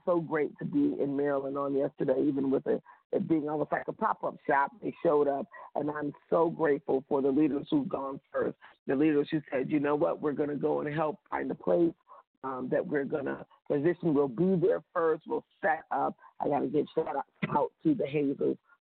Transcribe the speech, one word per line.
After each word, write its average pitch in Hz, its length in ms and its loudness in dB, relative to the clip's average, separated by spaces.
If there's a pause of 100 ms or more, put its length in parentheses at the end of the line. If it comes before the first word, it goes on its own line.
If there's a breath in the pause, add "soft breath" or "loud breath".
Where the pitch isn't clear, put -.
so 170 160 2
great 151 380 -2
to 165 60 -8
be 143 380 0
in 143 140 0
Maryland 139 420 -2
on 139 160 -2
yesterday, 135 480 0
even 139 280 0
with 135 160 0
it, - 160 -2 (300 loud breath)
it 190 160 -2
being 151 200 0
almost 151 220 -4
like - 180 -2
a 165 40 -6
pop-up - 440 -4 (100)
shop. 139 240 2 (120)
They 143 200 -6
showed 147 260 4
up, 139 180 -2 (280 loud breath)
and 147 160 -2
I'm 147 220 -6 (180)
so 165 200 4
grateful 151 580 0
for 139 120 0
the 139 100 2
leaders 143 400 2
who've 156 180 2
gone 277 320 -6 (120)
first, - 240 -2 (300 loud breath)
the 139 100 0
leaders 147 340 4
who 156 100 0 (100)
said, 143 200 -2
"You 151 100 2
know 147 160 2
what, 160 240 0
we're 147 120 -2
gonna 143 240 -2
go 151 240 0
and 147 120 -4
help 156 260 -2 (120)
find 135 200 -4
a - 40 -6
place, 175 380 2 (500 loud breath)
um, 127 280 -6
that 147 140 0
we're 147 200 -2
gonna 139 400 -6 (240 soft breath)
position. 160 460 0
We'll 143 140 4
be 180 280 2
there 160 260 2 (100)
first. 165 360 0
We'll 135 160 -4 (160)
set 160 320 0
up." 139 240 -2 (240 loud breath)
I - 80 -2
gotta 139 180 0
give 139 280 0
shout 156 220 -2
out, 139 100 -6 (240)
out - 220 0 (100)
to 294 120 4
the 214 120 -2
Hazels 139 500 0 (260 soft breath)